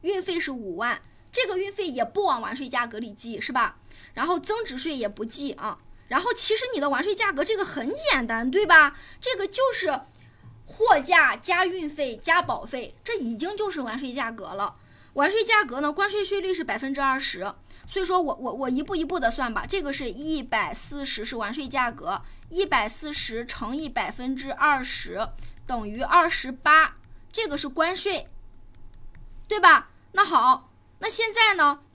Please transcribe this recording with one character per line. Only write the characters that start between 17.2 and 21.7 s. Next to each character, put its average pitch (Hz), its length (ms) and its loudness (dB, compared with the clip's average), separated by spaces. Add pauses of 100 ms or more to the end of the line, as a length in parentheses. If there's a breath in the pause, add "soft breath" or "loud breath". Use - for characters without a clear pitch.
所 - 120 -4
以 370 60 0
说 359 160 2
我， 285 140 0
我， 240 180 -6
我 254 160 -4
一 254 140 0
步 381 120 -4
一 320 80 -2
步 339 160 -2
的 233 120 2
算 240 200 -2
吧。 220 160 -4
这 381 140 -2
个 285 100 -4
是 269 200 -6
一 294 320 -4
百 202 280 -2
四 - 320 -8
十， 226 220 -6
是 240 120 -8
完 214 140 -4
税 269 160 -8
价 254 220 -2